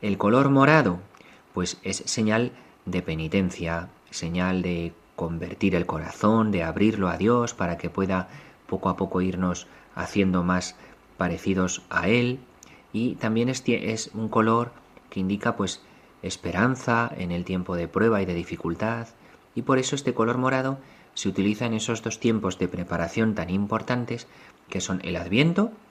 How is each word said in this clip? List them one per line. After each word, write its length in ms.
El 160
color 320
morado, 500
pues 300
es 220
señal 460
de 160
penitencia, 880
señal 520
de 320
convertir 600
el 100
corazón, 640
de 120
abrirlo 440
a 100
Dios 360
para 240
que 120
pueda 400
poco 220
a 80
poco 240
irnos 460
haciendo 480
más 320
parecidos 720
a 180
Él, 320
y 240
también 340
es 140
tie-, 180
es 320
un 140
color 440
que 100
indica, 360
pues, 260
esperanza 920
en 160
el 140
tiempo 300
de 120
prueba 340
y 40
de 80
dificultad, 720
y 60
por 160
eso 180
este 200
color 240
morado 400
se 160
utiliza 380
en 80
esos 260
dos 180
tiempos 380
de 100
preparación 680
tan 160
importantes 760
que 140
son 220
el 120
Adviento 560